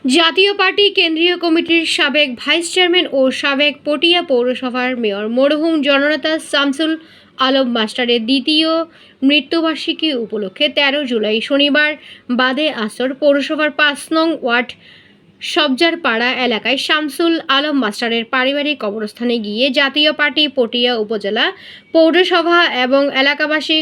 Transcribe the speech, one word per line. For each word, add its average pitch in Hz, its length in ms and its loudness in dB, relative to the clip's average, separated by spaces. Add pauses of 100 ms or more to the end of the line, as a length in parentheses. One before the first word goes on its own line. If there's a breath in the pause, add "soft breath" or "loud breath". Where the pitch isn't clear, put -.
জাতীয় 330 500 2
পার্টি 403 360 2
কেন্দ্রীয় 349 480 2
কমিটির 330 480 0
সাবেক 294 500 0
ভাইস 330 360 -2
চেয়ারম্যান 359 400 2
ও 269 80 0 (120)
সাবেক 285 420 0 (100)
পটিয়া 339 400 2
পৌরসভার 247 760 -2
মেয়র 208 320 -2
মরহুম 294 520 2
জননেতা 294 580 2
শামসুল 302 540 -2 (440 loud breath)
আলম 262 320 2
মাস্টারের 240 560 -2
দ্বিতীয় 311 460 0 (500 loud breath)
মৃত্যুবার্ষিকী 311 920 0
উপলক্ষে 220 560 -4
তেরো 285 360 0
জুলাই 220 360 -2
শনিবার 285 500 0 (380 loud breath)
বাদে 254 440 0
আসর 233 400 -6
পৌরসভার 294 580 0
পাঁচ 285 280 0 (120)
নং 320 220 2
ওয়ার্ড 240 360 -2 (720 loud breath)
সবজারপাড়া 285 960 0
এলাকায় 240 420 -2
শামসুল 311 540 0 (140)
আলম 285 300 0
মাস্টারের 226 480 -2
পারিবারিক 277 560 -2
কবরস্থানে 220 560 -4
গিয়ে 214 320 -2
জাতীয় 294 440 2
পার্টি 302 340 0
পটিয়া 247 500 0
উপজেলা 214 480 -2 (460 loud breath)
পৌরসভা 339 680 4 (160)
এবং 254 260 2 (120)
এলাকাবাসী 294 680 0